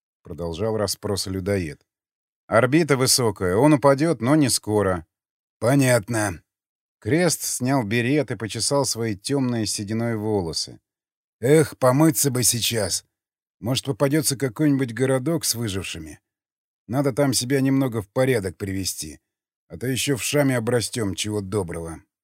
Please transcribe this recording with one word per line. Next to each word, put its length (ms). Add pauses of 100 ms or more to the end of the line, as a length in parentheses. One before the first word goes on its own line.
(220)
продолжал 540
расспрос 520
людоед. 580 (600)
«Орбита 520
высокая, 580
он 180
упадет, 480
но 140
не 140
скоро». 560 (540)
«Понятно». 840 (580)
Крест 440
снял 400
берет 480
и 40
почесал 480
свои 320
темные 500
с 60
сединой 460
волосы. 640 (580)
«Эх, 380
помыться 540
бы 120
сейчас! 600 (560)
Может, 240
попадется 500
какой-нибудь 580
городок 520
с 100
выжившими. 640 (680)
Надо 260
там 200
себя 280
немного 400
в 80
порядок 480
привести, 640 (480)
а 80
то 100
еще 300
в 60
шаме 340
обрастем 580
чего 240
доброго». 640 (220)